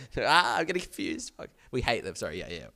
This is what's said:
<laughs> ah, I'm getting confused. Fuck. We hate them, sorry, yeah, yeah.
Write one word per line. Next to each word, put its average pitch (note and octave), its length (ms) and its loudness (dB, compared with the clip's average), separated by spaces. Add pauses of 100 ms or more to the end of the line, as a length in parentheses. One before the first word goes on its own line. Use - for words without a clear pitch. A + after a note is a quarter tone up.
<laughs> - 180 -12
ah, C3+ 380 6
I'm E3 80 2
getting F3+ 160 -2
confused. F3 560 -8
Fuck. - 120 -14 (220)
We B2 100 -2
hate A#2 220 0
them, F#2 120 -8
sorry, F2 240 -6
yeah, D2+ 100 -8
yeah. D#2+ 160 -10 (100)